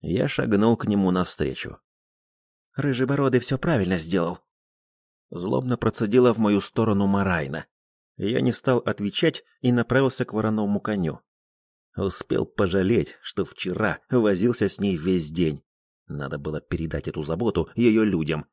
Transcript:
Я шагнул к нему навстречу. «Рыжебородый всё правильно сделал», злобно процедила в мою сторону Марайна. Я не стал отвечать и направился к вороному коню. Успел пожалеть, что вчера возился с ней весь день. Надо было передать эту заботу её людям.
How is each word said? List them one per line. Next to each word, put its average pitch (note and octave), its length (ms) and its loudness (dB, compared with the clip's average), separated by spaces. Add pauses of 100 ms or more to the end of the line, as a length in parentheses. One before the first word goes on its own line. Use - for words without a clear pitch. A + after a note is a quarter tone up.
Я G#2 260 0
шагнул A2+ 500 2
к - 100 -6
нему G2+ 240 2
навстречу. E2+ 680 -4 (960)
«Рыжебородый C3+ 680 2
всё C3 160 -4
правильно F#2+ 420 0
сделал», E3 420 -2 (920)
злобно B2 460 -2
процедила A#2 560 2
в G#2 60 -2
мою G#2 220 4
сторону G#2 460 0
Марайна. F#2 600 -2 (500)
Я A#2 240 -2
не B2 120 2
стал B2 260 0
отвечать G#2 680 -2 (160)
и B2 120 2
направился B2 520 2
к - 80 -12
вороному G#2+ 480 0
коню. F#2+ 400 -4 (760)
Успел - 500 -2
пожалеть, F#2+ 760 0
что - 220 -4
вчера F#2 560 -6 (100)
возился G#2+ 580 2
с - 100 -6
ней F#2+ 180 0
весь E2 340 0
день. D#2+ 320 -2 (440)
Надо C#2+ 320 -8
было D2+ 220 -8
передать D#2 480 -6
эту D#2+ 140 -8
заботу E2+ 520 -2
её A2 300 4
людям. D#2+ 480 -2